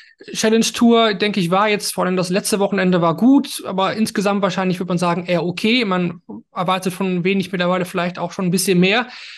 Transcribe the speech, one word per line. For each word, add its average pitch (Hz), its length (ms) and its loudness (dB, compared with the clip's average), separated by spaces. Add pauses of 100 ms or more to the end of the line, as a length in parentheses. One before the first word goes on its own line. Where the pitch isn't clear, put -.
(320)
Challenge 220 340 2
Tour, 226 500 4
denke 208 260 0
ich, 170 100 0
war 196 160 2
jetzt, 208 260 -2
vor 185 120 -2
allem 185 100 0
das 180 140 -2
letzte 202 300 0
Wochenende 190 420 2
war 165 160 2
gut, 269 480 4
aber 190 300 -2
insgesamt 202 460 0
wahrscheinlich 185 380 0
würde 180 100 -6
man 180 80 0
sagen, 175 280 -2
eher 175 180 0
okay. 220 400 0
Man 180 380 -2 (320)
erwartet 185 400 -2
von 180 320 -4
Wenig 190 260 0
mittlerweile 180 320 -2
vielleicht 175 360 -4
auch 180 120 -6
schon 190 140 -4
ein 175 60 0
bisschen 185 280 2
mehr. 208 280 2 (300)